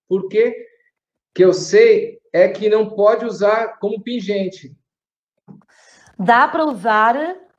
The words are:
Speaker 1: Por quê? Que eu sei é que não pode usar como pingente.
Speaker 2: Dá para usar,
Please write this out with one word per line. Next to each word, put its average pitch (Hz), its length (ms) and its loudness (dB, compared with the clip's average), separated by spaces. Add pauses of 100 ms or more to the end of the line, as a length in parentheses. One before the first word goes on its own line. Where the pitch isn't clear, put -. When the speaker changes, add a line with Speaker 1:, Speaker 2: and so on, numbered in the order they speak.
Speaker 1:
Por 190 200 -4
quê? 220 280 -2 (800)
Que 180 100 2
eu 185 100 4
sei 214 680 2 (120)
é 180 160 4
que 202 220 -4
não 214 200 0
pode 226 360 0
usar 214 540 -2
como 208 220 -6
pingente. 196 760 -8 (1400)
Speaker 2:
Dá 233 300 2
para 320 180 -2
usar, 220 500 0 (440)